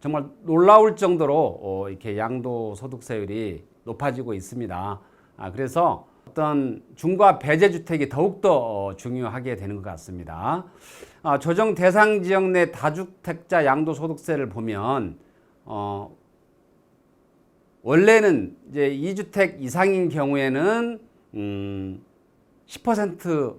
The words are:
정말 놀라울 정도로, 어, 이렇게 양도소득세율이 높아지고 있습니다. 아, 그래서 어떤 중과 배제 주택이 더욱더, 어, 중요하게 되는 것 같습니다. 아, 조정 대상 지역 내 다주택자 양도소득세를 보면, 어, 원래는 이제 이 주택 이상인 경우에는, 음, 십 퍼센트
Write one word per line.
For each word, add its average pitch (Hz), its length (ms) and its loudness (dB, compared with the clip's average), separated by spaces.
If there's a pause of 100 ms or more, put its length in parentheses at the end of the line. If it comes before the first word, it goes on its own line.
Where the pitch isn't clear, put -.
정말 143 240 -4 (180)
놀라울 202 520 8
정도로, 156 680 2
어, 98 260 -6
이렇게 101 280 -8
양도소득세율이 113 1500 -8 (220)
높아지고 123 480 -6
있습니다. 98 680 -8 (380)
아, 95 140 -12
그래서 135 540 -2 (220)
어떤 143 560 -2 (120)
중과 185 440 4
배제 160 320 4
주택이 165 380 -4
더욱더, 180 480 2
어, 101 400 -4
중요하게 123 580 -8
되는 98 220 -10
것 95 60 -12
같습니다. 90 840 -8 (580)
아, 143 160 2
조정 185 340 0
대상 196 480 4
지역 190 300 0
내 175 200 2
다주택자 165 920 -4
양도소득세를 151 840 -2
보면, 113 680 -4 (480)
어, 101 500 -8 (1700)
원래는 170 720 6 (140)
이제 143 200 0
이 147 260 -6
주택 190 460 -2
이상인 180 480 0
경우에는, 151 880 0 (360)
음, 98 680 -8 (640)
십 - 180 -20
퍼센트 175 760 -2